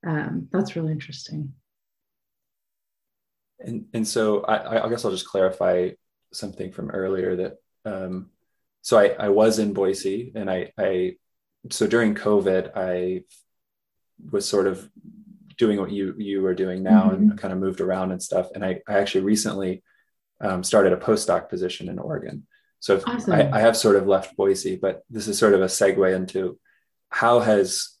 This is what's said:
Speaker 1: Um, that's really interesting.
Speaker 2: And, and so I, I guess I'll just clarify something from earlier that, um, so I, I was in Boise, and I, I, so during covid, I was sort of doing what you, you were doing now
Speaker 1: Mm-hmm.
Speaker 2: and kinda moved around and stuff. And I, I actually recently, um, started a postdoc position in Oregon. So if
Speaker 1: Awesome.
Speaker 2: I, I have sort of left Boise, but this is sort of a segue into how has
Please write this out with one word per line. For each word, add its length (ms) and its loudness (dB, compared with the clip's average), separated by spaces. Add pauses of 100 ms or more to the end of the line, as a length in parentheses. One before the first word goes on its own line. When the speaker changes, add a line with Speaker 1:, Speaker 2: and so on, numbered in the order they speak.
Speaker 1:
Um, 480 -6
that's 240 -4
really 160 -4
interesting. 600 -12 (2000)
Speaker 2:
And, 340 -12
and 140 -4
so 360 2
I, 420 -2
I 40 -2
guess 140 -4
I'll 80 -2
just 160 -8
clarify 640 0 (400)
something 400 -12
from 200 -12
earlier 440 -2
that, 220 -6 (260)
um, 460 -10 (540)
so 140 4
I, 100 8
I 220 -2
was 300 4
in 140 0
Boise, 600 -2
and 160 -8
I, 280 -4
I, 400 -2 (540)
so 160 -2
during 280 2
covid, 580 0
I 500 -4 (1080)
was 160 -2
sort 200 2
of 220 -6 (680)
doing 220 2
what 120 -4
you, 260 -4
you 240 -4
were 140 0
doing 280 -4
now 260 6
Speaker 1:
Mm-hmm. 220 4
Speaker 2:
and 100 -8
kinda 140 -6
moved 260 -2
around 300 -2
and 100 -6
stuff. 340 -2
And 80 -8
I, 240 -4
I 120 2
actually 240 0
recently, 600 -2 (560)
um, 240 -4
started 300 6
a 40 0
postdoc 520 0
position 400 -6
in 100 -10
Oregon. 460 -10 (340)
So 160 2
if 120 -2
Speaker 1:
Awesome. 260 -2
Speaker 2:
I, 180 4
I 80 0
have 160 6
sort 200 4
of 120 2
left 300 0
Boise, 380 0
but 340 -4
this 180 -8
is 100 -4
sort 160 6
of 80 6
a 40 2
segue 500 2
into 440 -4 (500)
how 300 4
has 500 2 (100)